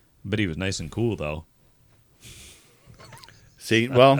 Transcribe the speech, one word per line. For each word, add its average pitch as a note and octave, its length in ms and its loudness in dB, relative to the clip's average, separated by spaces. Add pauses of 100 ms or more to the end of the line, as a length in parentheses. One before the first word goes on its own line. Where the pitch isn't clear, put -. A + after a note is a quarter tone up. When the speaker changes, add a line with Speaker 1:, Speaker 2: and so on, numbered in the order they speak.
(240)
Speaker 1:
But G#2 160 -4
he G#2 80 0
was D#2+ 80 -6
nice F#2+ 240 -4
and D#2 100 -10
cool, G#2+ 280 -4
though. D#2 260 -8 (2250)
Speaker 2:
See, A2+ 320 0
well, C3+ 300 6